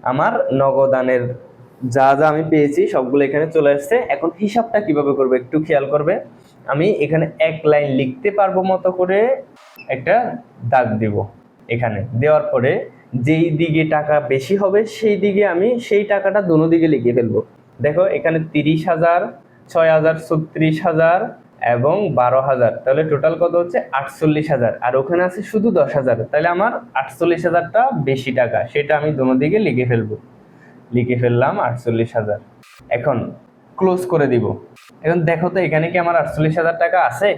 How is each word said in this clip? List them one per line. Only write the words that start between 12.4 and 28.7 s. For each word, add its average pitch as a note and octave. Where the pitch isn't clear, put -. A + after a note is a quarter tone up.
পরে D3+
যেই D#3+
দিকে D#3
টাকা D3+
বেশি C3+
হবে G3+
সেই A3
দিকে G3+
আমি G3+
সেই G#3
টাকাটা G3+
দোনো D#3+
দিকে E3
লিখে A#2+
ফেলবো। A2+
দেখো D3+
এখানে D#3+
তিরিশ D3+
হাজার, E3+
ছয় E3
হাজার, D#3+
ছত্রিশ D#3
হাজার E3
এবং C#3
বারো B2
হাজার, B2+
তাহলে C#3
টোটাল D3+
কত E3+
হচ্ছে? F3
আটচল্লিশ D3
হাজার। A#2+
আর B2+
ওখানে E3+
আছে F#3
শুধু G#3+
দশ D3+
হাজার, B2+
তাহলে D#3
আমার F#3+
আটচল্লিশ E3+
হাজারটা E3+
বেশি C3+
টাকা, A#2
সেটা D3